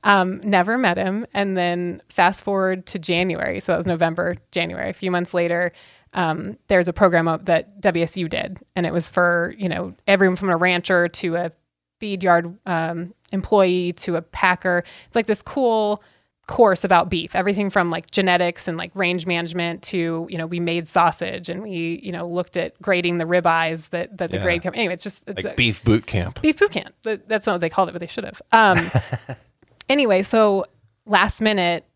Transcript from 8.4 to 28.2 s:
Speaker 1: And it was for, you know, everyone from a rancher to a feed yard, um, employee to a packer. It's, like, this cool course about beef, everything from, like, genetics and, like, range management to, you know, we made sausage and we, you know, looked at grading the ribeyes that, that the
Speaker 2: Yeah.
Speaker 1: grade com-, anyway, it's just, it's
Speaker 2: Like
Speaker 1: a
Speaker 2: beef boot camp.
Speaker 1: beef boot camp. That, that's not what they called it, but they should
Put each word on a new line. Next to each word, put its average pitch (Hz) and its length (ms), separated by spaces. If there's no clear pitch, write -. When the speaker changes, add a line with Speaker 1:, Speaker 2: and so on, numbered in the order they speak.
Speaker 1:
And 175 100
it 160 60
was 170 160
for, 175 500
you 196 120
know, 175 240
everyone 190 300
from 190 140
a 170 80
rancher 175 500
to 170 300
a 170 140
feed 196 220
yard, 170 420
um, 170 480
employee 180 600
to 170 240
a 175 40
packer. 180 600
It's, - 100
like, 233 120
this 208 140
cool 220 600
course 208 400
about 180 240
beef, 170 260
everything 196 340
from, 175 220
like, 160 180
genetics 180 600
and, 165 80
like, 175 160
range 180 320
management 170 580
to, 165 460
you 160 80
know, 165 80
we 175 160
made 170 260
sausage 175 640
and 185 120
we, 170 400
you 202 80
know, 170 160
looked 175 300
at 165 260
grading 175 360
the 165 80
ribeyes 165 640
that, 180 280
that 170 140
the 190 60
Speaker 2:
Yeah. 190 60
Speaker 1:
grade 170 200
com-, 180 100
anyway, 196 200
it's 175 100
just, - 240
it's 190 160
Speaker 2:
Like - 120
Speaker 1:
a - 20
Speaker 2:
beef 117 260
boot 107 220
camp. 90 360
Speaker 1:
beef - 180
boot 415 120
camp. - 320
That, 214 240
that's 220 200
not 202 80
what 175 40
they 170 80
called 170 220
it, - 20
but 175 80
they 170 80
should - 160